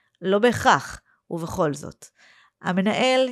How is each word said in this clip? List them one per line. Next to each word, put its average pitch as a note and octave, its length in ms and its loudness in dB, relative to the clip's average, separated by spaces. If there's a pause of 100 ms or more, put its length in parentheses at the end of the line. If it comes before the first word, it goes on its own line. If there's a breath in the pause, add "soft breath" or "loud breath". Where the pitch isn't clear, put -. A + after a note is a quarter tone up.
(220)
לא G3 160 2
בהכרח, A3 640 2 (300)
ובכל E3 440 -2
זאת. - 320 -16 (560 soft breath)
המנהל B3 680 0